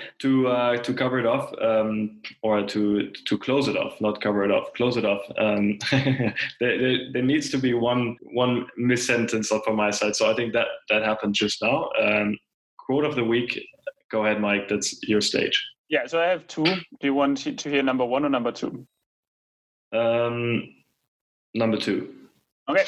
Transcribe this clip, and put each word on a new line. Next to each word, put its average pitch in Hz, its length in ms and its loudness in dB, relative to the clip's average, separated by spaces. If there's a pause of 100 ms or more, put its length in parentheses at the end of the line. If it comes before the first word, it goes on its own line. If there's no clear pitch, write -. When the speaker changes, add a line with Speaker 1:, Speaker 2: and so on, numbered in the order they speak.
(200)
Speaker 1:
To, 131 280 2
uh, 123 300 2
to 120 160 -4
cover 127 260 0
it 131 60 0
off, 131 260 0 (100)
um, 107 600 0 (220)
or 107 240 2
to, 104 440 0 (140)
to 104 140 0
close 131 280 0
it 104 80 -2
off, - 240 -6
not 107 220 -2
cover 101 240 0
it 101 60 2
off, 104 240 0
close 120 220 0
it 107 80 0
off. 101 160 0 (180)
Um, 104 440 0
<laughs> - 80 -4
there, 131 420 2 (260)
there, 127 520 0
there 127 120 -2
needs 147 260 0
to 139 80 0
be 127 160 2
one, 120 480 0
one 123 460 0 (100)
missed 123 300 2
sentence 117 440 0
up 107 160 0
on 110 80 0
my 104 140 2
side. 104 260 0
So 110 160 2
I 113 40 -2
think 117 180 -2
that, 117 140 0 (220)
that 107 140 2
happened 110 300 0
just 104 300 0
now. 147 260 0 (100)
Um, 104 380 2 (400)
quote 143 260 0
of 147 120 0
the 120 80 0
week. 120 360 0 (520)
Go 107 140 0
ahead, 104 140 2
Mike. 101 300 0
That's - 380 -2
your 107 140 4
stage. - 380 2 (300)
Speaker 2:
Yeah, 139 160 0
so 165 160 0
I 170 60 4
have 180 200 -2
two. 156 160 -4
Do 180 180 2 (200)
you 139 140 2
want 139 240 2
to, 143 140 -4
to 143 160 -8
hear 143 120 2
number 131 240 2
one 127 200 0
or 143 40 0
number 123 220 0
two? - 340 -8 (1080)
Speaker 1:
Um, 117 800 0 (800)
number 110 220 2
two. - 360 -4 (560)
Speaker 2:
Okay. 185 180 4